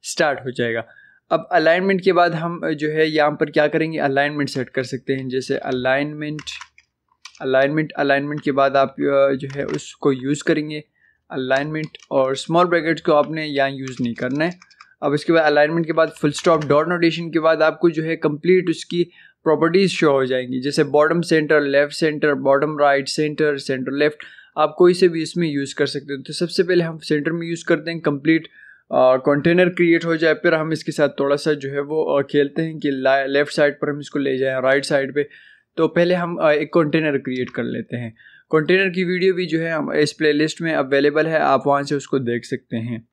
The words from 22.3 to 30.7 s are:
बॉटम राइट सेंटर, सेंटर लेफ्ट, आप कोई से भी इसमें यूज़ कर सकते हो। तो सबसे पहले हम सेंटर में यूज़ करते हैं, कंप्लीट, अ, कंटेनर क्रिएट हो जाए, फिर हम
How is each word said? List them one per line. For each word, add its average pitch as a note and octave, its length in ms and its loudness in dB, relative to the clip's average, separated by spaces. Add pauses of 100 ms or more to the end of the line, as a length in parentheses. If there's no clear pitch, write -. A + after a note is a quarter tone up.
बॉटम C#3 460 0
राइट C#3 280 2
सेंटर, D3+ 500 -2
सेंटर C3 340 -6
लेफ्ट, D3 260 0 (400)
आप D3+ 200 0
कोई F3+ 160 6
से F3+ 140 4
भी E3 140 0
इसमें D#3+ 300 -2
यूज़ C#3 240 -6
कर C#3+ 100 0
सकते C#3 280 -8
हो। C3+ 80 -10
तो D3+ 120 -14
सबसे F3 300 -2
पहले F3 200 2
हम E3 140 -8
सेंटर D#3 340 -2
में E3+ 160 -6
यूज़ E3 180 -8
करते D#3+ 260 -2
हैं, E3+ 80 -8
कंप्लीट, D#3 480 0 (440)
अ, B2+ 260 4
कंटेनर E3 520 2
क्रिएट E3+ 360 2
हो E3 120 -2
जाए, D#3+ 160 2
फिर E3 200 2
हम D#3+ 200 -2